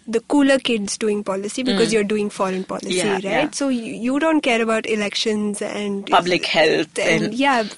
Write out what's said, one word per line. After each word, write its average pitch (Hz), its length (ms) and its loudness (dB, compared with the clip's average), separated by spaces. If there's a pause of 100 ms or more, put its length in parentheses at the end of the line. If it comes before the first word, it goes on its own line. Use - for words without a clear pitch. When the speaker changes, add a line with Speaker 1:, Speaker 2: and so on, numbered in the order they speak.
Speaker 1:
the 226 140 0
cooler 277 360 4
kids 220 400 -2
doing 208 260 0
policy 196 380 -4
because 220 280 2
Speaker 2:
Mm. 220 40 0
Speaker 1:
you're 208 100 2
doing 208 280 -2
foreign 190 320 -2
policy, - 320 -6
Speaker 2:
Yeah, 180 180 0
Speaker 1:
right? 196 100 -4
Speaker 2:
yeah. 226 280 0
Speaker 1:
So 277 180 -2
you, 233 240 -4
you 240 260 -2
don't 320 220 2
care 233 180 2
about 220 300 0
elections 208 720 -2
and 202 460 -6
Speaker 2:
Public 175 400 2
health 156 500 2
Speaker 1:
and, 165 280 2
Speaker 2:
and 214 100 -4
Speaker 1:
yeah, 254 300 2 (120)